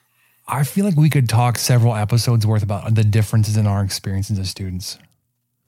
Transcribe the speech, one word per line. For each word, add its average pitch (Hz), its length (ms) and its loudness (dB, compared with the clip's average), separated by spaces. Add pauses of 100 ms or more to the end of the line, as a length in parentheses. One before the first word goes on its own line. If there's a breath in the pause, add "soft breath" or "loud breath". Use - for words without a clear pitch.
(460 soft breath)
I 135 200 -2
feel 196 180 -2
like 196 140 2
we 151 120 6
could 131 200 0
talk 120 280 2
several 117 380 2
episodes 110 500 0
worth 107 180 0
about 104 320 -2
the 110 100 2
differences 104 500 2
in 110 100 2
our 101 180 0
experiences 98 540 -4
as 95 120 -4
students. 92 500 -10 (680)